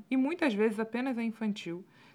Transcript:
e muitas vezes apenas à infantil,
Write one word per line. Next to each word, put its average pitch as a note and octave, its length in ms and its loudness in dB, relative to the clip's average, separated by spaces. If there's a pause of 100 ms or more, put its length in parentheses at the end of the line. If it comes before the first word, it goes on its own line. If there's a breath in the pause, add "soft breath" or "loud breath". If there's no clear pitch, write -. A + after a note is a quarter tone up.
(100)
e C4 60 2
muitas C#4 380 2
vezes G#3+ 260 2
apenas A#3 380 -2
à A#3 40 -2
infantil, G#3 600 -4 (300 soft breath)